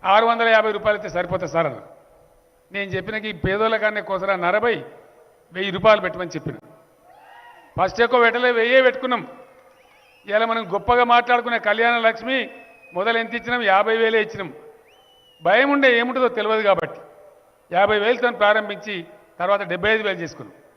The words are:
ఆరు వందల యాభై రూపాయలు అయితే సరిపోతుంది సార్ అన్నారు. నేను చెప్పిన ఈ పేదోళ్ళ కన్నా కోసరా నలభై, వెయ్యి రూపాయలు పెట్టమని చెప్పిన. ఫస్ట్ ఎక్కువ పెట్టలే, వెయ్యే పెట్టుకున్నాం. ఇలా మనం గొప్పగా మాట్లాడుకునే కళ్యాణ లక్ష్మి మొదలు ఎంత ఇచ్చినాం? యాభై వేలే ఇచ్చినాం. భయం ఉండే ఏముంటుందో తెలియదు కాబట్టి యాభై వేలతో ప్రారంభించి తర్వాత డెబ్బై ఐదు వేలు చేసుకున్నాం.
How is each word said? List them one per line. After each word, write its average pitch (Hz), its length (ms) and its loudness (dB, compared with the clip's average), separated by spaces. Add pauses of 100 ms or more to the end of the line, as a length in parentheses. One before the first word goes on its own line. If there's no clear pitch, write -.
ఆరు 202 240 4
వందల 233 220 2
యాభై 220 280 4
రూపాయలు 208 220 0
అయితే 190 180 -10
సరిపోతుంది 175 380 -4
సార్ 165 140 0
అన్నారు. 120 180 -12 (840)
నేను 196 220 -6
చెప్పిన 190 220 -6 (140)
ఈ 208 40 -10 (100)
పేదోళ్ళ 214 380 0
కన్నా 214 280 -2
కోసరా 190 240 -2 (120)
నలభై, 214 280 0 (800)
వెయ్యి 190 240 -6
రూపాయలు 208 280 4
పెట్టమని 180 320 -8
చెప్పిన. 147 200 -10 (1200)
ఫస్ట్ 185 280 -2
ఎక్కువ 240 200 2
పెట్టలే, 247 340 2
వెయ్యే 240 280 4
పెట్టుకున్నాం. 254 360 -2 (1040)
ఇలా 208 260 0
మనం 226 100 -4 (100)
గొప్పగా 240 320 2 (100)
మాట్లాడుకునే 240 440 2 (100)
కళ్యాణ 226 260 2 (140)
లక్ష్మి 226 300 -2 (580)
మొదలు 226 260 0
ఎంత 226 160 -10
ఇచ్చినాం? 240 240 -4 (100)
యాభై 208 300 2
వేలే 220 220 2
ఇచ్చినాం. 202 260 -10 (920)
భయం 214 320 2
ఉండే 277 140 4 (100)
ఏముంటుందో 247 400 0
తెలియదు 214 300 -2
కాబట్టి 165 320 0 (680)
యాభై 202 340 2
వేలతో 240 260 0 (120)
ప్రారంభించి 208 520 0 (460)
తర్వాత 202 220 0 (100)
డెబ్బై 180 220 0
ఐదు 220 120 -2
వేలు 190 160 -4
చేసుకున్నాం. 135 340 -14 (200)